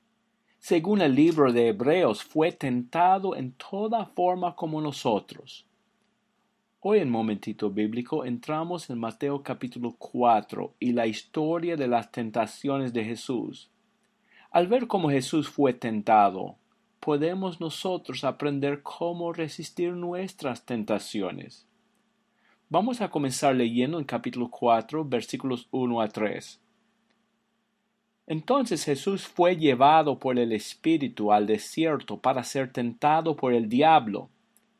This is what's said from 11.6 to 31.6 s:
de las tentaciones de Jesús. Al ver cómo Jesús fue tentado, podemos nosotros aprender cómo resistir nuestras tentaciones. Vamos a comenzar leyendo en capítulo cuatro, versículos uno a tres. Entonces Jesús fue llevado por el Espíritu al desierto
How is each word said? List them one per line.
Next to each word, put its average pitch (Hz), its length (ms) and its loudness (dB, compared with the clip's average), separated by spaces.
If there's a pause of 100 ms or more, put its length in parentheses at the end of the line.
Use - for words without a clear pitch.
de 139 100 -2
las 120 240 0
tentaciones 120 840 -4
de 117 120 -2
Jesús. 113 680 -8 (800)
Al 175 160 4
ver 240 200 0
cómo 170 240 0
Jesús 139 380 0
fue 131 260 2
tentado, 104 840 2 (420)
podemos 170 640 -2
nosotros 165 640 -6
aprender 143 580 -2
cómo 170 500 -6
resistir 165 600 -6
nuestras 175 720 -6
tentaciones. 104 1000 -6 (1040)
Vamos 220 320 0
a 190 100 -4
comenzar 139 440 0
leyendo 123 440 0
en 147 60 -4
capítulo 120 440 -6
cuatro, 120 560 0
versículos 127 680 -4
uno 123 300 0
a 107 80 0
tres. - 520 -6 (1700)
Entonces 165 580 -2
Jesús 170 420 -2
fue 185 300 2
llevado 147 640 6
por 127 200 -2
el 117 140 2
Espíritu 110 800 0
al 107 140 6
desierto 127 720 -2